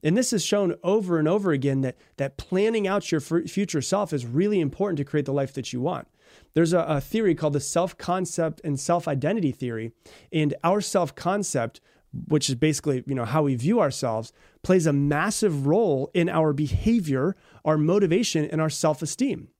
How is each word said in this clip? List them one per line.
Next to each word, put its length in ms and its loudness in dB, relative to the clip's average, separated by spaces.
And 120 4
this 160 2
is 120 0
shown 400 2
over 340 2
and 100 2
over 240 2
again 300 0
that, 160 -2
that 200 -4
planning 480 0
out 260 -2
your 100 0
fu-, 260 -2
future 340 -2
self 320 -2
is 120 -4
really 340 2
important 380 -2
to 80 -4
create 200 -2
the 80 -4
life 200 -2
that 200 -8
you 80 -4
want. 260 -4
There's 200 4
a, 60 4
a 220 0
theory 340 0
called 180 -2
the 60 0
self-concept 1040 -2
and 160 -4
self-identity 720 0
theory. 400 -6
And 220 2
our 180 2
self-concept, 1000 -2
which 220 2
is 60 -2
basically, 520 0
you 80 -2
know, 100 -4
how 180 0
we 120 2
view 240 2
ourselves, 520 -2
plays 240 4
a 80 4
massive 720 0
role 480 2
in 160 2
our 240 2
behavior, 840 0
our 120 2
motivation, 680 2
and 160 -2
our 80 0
self-esteem. 760 -2